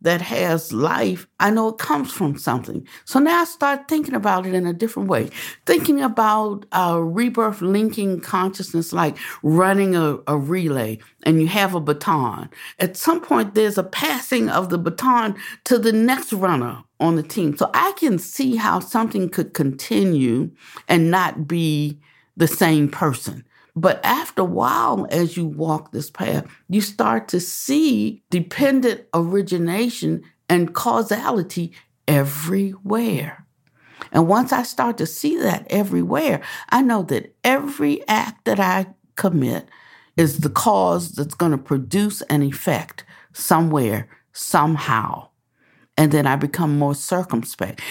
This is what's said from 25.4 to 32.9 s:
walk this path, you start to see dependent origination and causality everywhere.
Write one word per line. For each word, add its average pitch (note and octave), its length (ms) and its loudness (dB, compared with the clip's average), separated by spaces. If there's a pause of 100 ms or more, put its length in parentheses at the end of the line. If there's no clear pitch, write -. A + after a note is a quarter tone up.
walk D#3 480 -4
this - 180 -10
path, - 360 -4 (240)
you G3+ 100 2
start A3 480 -2
to F3 120 -2
see B3 920 -2
dependent B3 800 2
origination E3+ 1120 0 (260)
and F3 260 2
causality G#3+ 1000 -2 (360)
everywhere. F3 1400 0 (680)